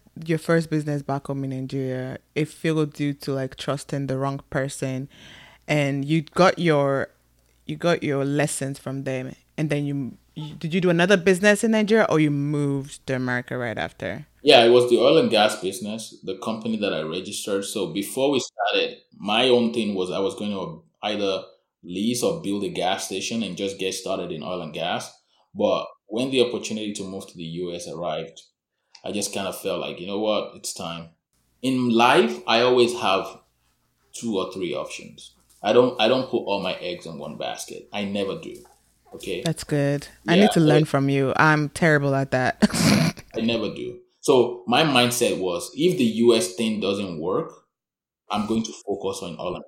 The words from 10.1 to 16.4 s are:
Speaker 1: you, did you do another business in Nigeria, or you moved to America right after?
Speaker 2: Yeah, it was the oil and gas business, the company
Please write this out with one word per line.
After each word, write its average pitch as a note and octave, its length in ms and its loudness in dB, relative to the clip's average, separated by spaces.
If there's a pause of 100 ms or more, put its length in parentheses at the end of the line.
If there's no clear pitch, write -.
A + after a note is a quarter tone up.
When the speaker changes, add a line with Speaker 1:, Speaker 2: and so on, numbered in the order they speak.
Speaker 1:
you, D3+ 220 -12
did D#3+ 180 -6
you F#3+ 60 2
do F3+ 100 4
another F3 260 6
business G3 460 6
in A3+ 100 4
Nigeria, G#3+ 360 6
or D#3 100 4
you D#3 120 4
moved C#3+ 760 -2
to C3+ 80 -2
America B2+ 420 -4
right A#2+ 220 -4
after? F#2 480 -6 (160)
Speaker 2:
Yeah, C3 220 8
it A#2 60 8
was B2 200 8
the A#2 80 6
oil A#2+ 200 6
and A#2 120 2
gas G#2+ 300 4
business, G#2 540 -8 (100)
the F#2 140 -8
company A2 400 -6